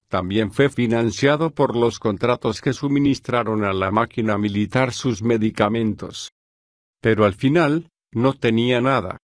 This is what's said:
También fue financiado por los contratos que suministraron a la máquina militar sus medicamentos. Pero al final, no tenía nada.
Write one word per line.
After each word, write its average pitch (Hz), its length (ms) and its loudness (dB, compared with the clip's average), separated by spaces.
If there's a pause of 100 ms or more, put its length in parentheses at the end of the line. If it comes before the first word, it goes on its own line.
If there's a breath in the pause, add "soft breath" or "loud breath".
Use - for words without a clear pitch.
También 98 420 -2
fue 139 180 2
financiado 123 840 0
por 123 240 0
los 120 240 0
contratos 113 640 -2
que 139 120 -2
suministraron 123 920 0
a 98 100 0
la 95 180 -2
máquina 110 480 -2
militar 104 520 0
sus 113 300 -4
medicamentos. 110 1080 -2 (680)
Pero 107 260 4
al 101 100 2
final, 151 540 0 (220)
no 131 220 2
tenía 120 480 2
nada. 120 440 -2